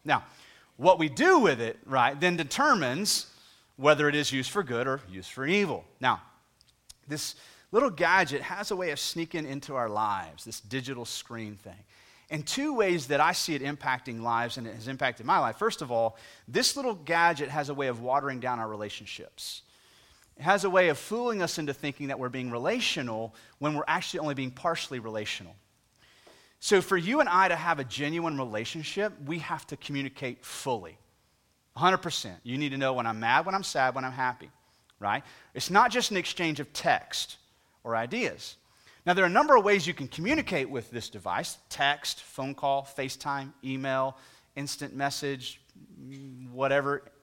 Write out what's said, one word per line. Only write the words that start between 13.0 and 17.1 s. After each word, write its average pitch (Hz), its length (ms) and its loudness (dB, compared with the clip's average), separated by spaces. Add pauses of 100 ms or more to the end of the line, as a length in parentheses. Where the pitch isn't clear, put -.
that 143 120 2
I 156 120 6
see 170 240 -4
it 131 80 -4
impacting 131 580 -6
lives, 117 360 -2
and 117 100 -10
it 110 80 -12
has 113 120 -12
impacted 131 380 -2
my 175 140 2
life. 117 180 0
First 214 240 -2
of 131 100 -8
all, 113 260 0 (300)
this 165 280 0
little 254 180 -2
gadget 165 560 2